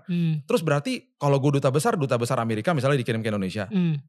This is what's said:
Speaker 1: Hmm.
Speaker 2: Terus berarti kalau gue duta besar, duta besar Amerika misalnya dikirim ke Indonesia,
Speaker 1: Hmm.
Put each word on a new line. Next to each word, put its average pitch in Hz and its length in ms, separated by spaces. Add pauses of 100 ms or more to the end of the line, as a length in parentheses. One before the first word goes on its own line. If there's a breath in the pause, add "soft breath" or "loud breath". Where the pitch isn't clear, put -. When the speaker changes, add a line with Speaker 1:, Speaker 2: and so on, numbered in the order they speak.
Speaker 1:
Hmm. 170 400
Speaker 2:
Terus 226 160
berarti 151 540
kalau 143 220
gue 139 200
duta 139 100
besar, 147 260
duta 135 220
besar 120 220
Amerika 113 340
misalnya 143 260
dikirim 113 220
ke 110 80
Indonesia, 101 400
Speaker 1:
Hmm. 175 420